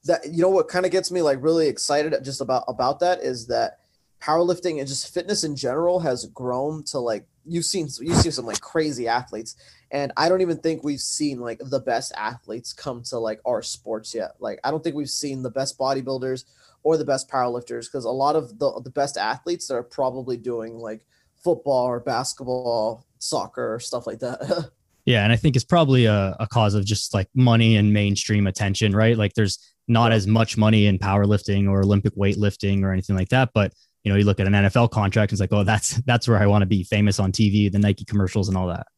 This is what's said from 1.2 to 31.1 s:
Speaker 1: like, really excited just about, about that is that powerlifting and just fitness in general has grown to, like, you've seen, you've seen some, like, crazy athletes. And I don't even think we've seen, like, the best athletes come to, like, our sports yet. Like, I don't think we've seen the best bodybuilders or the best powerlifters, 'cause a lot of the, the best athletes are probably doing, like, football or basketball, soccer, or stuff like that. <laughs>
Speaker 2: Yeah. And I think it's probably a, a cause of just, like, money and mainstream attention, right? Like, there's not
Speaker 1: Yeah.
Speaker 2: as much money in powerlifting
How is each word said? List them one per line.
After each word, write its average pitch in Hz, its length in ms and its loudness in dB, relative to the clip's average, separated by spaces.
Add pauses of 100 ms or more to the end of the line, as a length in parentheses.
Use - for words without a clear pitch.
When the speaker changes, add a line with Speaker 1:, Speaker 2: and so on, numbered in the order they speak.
Speaker 1:
like, 143 200 2
really 160 280 2
excited 147 440 -2 (120)
just 135 160 -10
about, 127 260 -2
about 127 320 -2
that 180 240 0
is 123 240 -6
that 117 320 -4 (420)
powerlifting 170 580 0
and 135 80 -6
just - 260 -10
fitness 180 320 -4
in 151 100 -4
general 160 460 0
has 131 240 -4
grown 135 580 -6
to, - 160 -6
like, 113 260 -4 (220)
you've 170 180 -4
seen, 170 220 -4 (120)
you've 160 180 0
seen 165 140 4
some, 127 140 -10
like, 110 160 -8
crazy 139 460 -4
athletes. 117 480 -6 (360)
And 143 260 -4
I 156 120 2
don't 185 120 2
even 170 160 0
think 160 260 -4
we've 143 160 -4
seen, 143 400 -6
like, 117 240 -10
the 135 160 -4
best 120 360 -4
athletes 113 580 -10
come 120 300 -10
to, 120 160 -8
like, 110 260 -6
our 120 160 -2
sports - 540 -10
yet. 104 240 -6
Like, 107 240 -8
I 131 80 -2
don't 156 120 -6
think 160 120 -4
we've 143 140 -6
seen 135 340 -8
the 123 80 -6
best 135 260 -6
bodybuilders 131 680 -4 (360)
or 160 160 2
the 151 80 -4
best - 240 -4
powerlifters, 120 640 -4
'cause 131 140 -8
a 113 40 -2
lot 135 260 0
of 143 220 -4
the, - 240 -2
the 127 80 -16
best 139 280 -4
athletes 113 520 -6
are 120 140 -4
probably 127 540 -6
doing, 117 420 -8
like, 110 260 -12 (380)
football 139 420 0
or 120 140 -2
basketball, 123 1080 -4 (120)
soccer, 117 560 -6
or 113 60 -6
stuff 120 260 -8
like 113 140 -8
that. 127 560 -6
<laughs> - 40 -20 (280)
Speaker 2:
Yeah. 113 160 4
And 107 80 4
I 117 40 6
think 131 200 0
it's 131 80 2
probably 135 420 4
a, 101 340 2
a 120 80 -4
cause 107 260 2
of 104 100 0
just, 101 300 -2
like, 95 220 0
money 117 400 6
and 104 180 4
mainstream 104 540 2
attention, 98 480 0
right? 110 200 4
Like, 104 200 0
there's 104 240 0 (280)
not 117 220 4
Speaker 1:
Yeah. 113 60 4
Speaker 2:
as 101 100 2
much 110 320 2
money 107 300 6
in 98 100 4
powerlifting 101 720 2